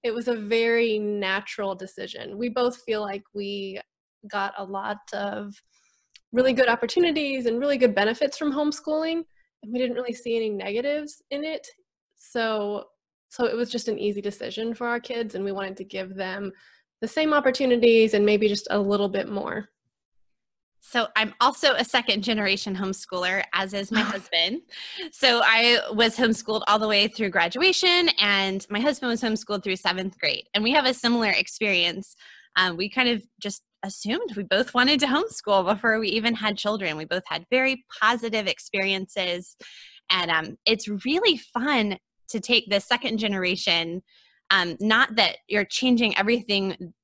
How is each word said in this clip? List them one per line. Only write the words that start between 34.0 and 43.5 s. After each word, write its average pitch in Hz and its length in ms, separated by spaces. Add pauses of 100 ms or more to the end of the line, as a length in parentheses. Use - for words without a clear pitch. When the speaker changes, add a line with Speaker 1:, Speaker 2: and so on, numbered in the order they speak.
Speaker 2:
we 208 60
both 196 300
wanted 254 280
to 285 60
homeschool 208 580
before 220 340
we 220 100
even 226 240
had 214 240
children. 196 380
We 156 100
both 180 220
had 165 240
very 262 320 (180)
positive 220 460
experiences. 190 1120 (520)
And, 175 220
um, 160 340
it's 220 220
really 294 500 (160)
fun 233 440 (320)
to 220 100
take 233 300
the 202 100
second 240 380
generation, 180 840 (500)